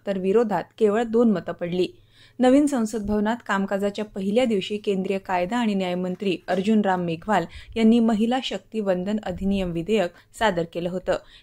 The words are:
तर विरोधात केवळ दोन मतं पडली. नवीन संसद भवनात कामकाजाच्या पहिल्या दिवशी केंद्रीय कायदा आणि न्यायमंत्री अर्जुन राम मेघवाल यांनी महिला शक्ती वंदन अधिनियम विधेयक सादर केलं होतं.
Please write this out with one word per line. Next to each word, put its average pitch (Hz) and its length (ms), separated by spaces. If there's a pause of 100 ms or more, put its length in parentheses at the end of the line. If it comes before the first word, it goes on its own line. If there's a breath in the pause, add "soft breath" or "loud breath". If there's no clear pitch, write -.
तर 196 100
विरोधात 196 460 (140)
केवळ 214 260
दोन 226 280
मतं 175 200
पडली. 175 360 (520 soft breath)
नवीन 262 260
संसद 226 400
भवनात 208 300 (100)
कामकाजाच्या 202 600
पहिल्या 208 400
दिवशी 208 320
केंद्रीय 196 400
कायदा 190 400
आणि 220 160
न्यायमंत्री 180 640 (100)
अर्जुन 202 340
राम 185 200
मेघवाल 170 440 (300 loud breath)
यांनी 226 240
महिला 226 440
शक्ती - 360
वंदन 196 440
अधिनियम 190 480
विधेयक 175 380 (300 soft breath)
सादर 185 240 (100)
केलं 175 160
होतं. 180 280 (260 soft breath)